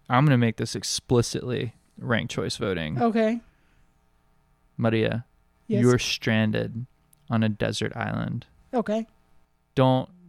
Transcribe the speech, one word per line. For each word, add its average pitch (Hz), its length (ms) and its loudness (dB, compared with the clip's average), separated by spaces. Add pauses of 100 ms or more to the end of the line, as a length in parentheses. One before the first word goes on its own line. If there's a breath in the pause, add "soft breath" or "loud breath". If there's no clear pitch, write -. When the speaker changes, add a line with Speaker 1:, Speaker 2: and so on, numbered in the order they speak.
Speaker 1:
I'm 123 160 6
gonna 139 140 6
make 113 180 2
this - 200 -4
explicitly 120 960 -2 (240)
ranked 117 340 -4
choice - 240 -6
voting. 87 460 -4
Speaker 2:
Okay. 226 380 0 (1400)
Speaker 1:
Maria, 113 480 0 (420)
Speaker 2:
Yes. 120 160 0
Speaker 1:
you're 123 160 6
stranded 113 880 -2 (420)
on 110 140 0
a 110 60 2
desert 107 480 -4
island. 113 500 -6 (260)
Speaker 2:
Okay. 226 340 -2 (680)
Speaker 1:
Don't 131 340 2 (200)